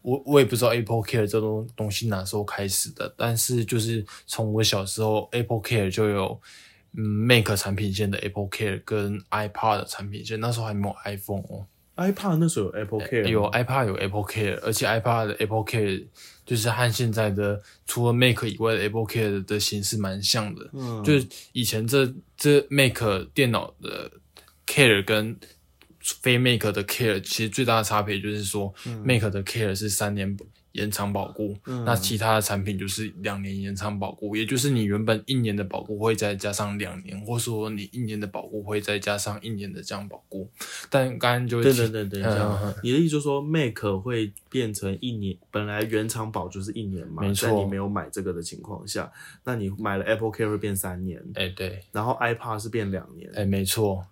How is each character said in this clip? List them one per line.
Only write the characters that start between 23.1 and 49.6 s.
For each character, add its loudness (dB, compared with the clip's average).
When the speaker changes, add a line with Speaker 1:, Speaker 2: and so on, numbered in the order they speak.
Speaker 1:
电 4
脑 -2
的 -10
Care 6
跟 0
非 2
Mac 4
的 0
Care， 0
其 -2
实 0
最 0
大 4
的 2
差 2
别 -2
就 -4
是 -4
说， -2
Speaker 2:
嗯。 -8
Speaker 1:
Mac 4
的 -2
Care -2
是 -4
三 0
年 -2
延 -2
长 -2
保 -4
固， -4
Speaker 2:
嗯。 -6
Speaker 1:
那 4
其 0
他 4
的 4
产 0
品 -2
就 -4
是 -6
两 -4
年 -6
延 -6
长 -4
保 -4
固， -6
也 0
就 0
是 2
你 4
原 2
本 2
一 0
年 2
的 -2
保 -6
固 -6
会 4
再 0
加 -4
上 -4
两 -8
年， -10
或 -4
说 -2
你 -6
一 -8
年 -4
的 -4
保 -10
固 -8
会 -2
再 -2
加 -2
上 -4
一 -8
年 -6
的 -12
这 -10
样 -8
保 -16
固。 -10
但 4
刚 4
刚 2
就 2
Speaker 2:
等， 8
等， 4
等， -4
等 -4
一 0
下， 2
Speaker 1:
嗯， 2
嗯， 0
嗯。 -6
Speaker 2:
你 2
的 6
意 6
思 4
就 2
是 0
说 0
Mac 0
会 -2
变 0
成 -2
一 -4
年， -4
本 -2
来 -2
原 0
厂 -6
保 -4
就 -8
是 -6
一 -6
年 -6
嘛， -6
Speaker 1:
没 2
错。 0
Speaker 2:
在 4
你 2
没 -2
有 -2
买 -4
这 -6
个 -2
的 -6
情 -10
况 -12
下， -6
那 -2
你 -2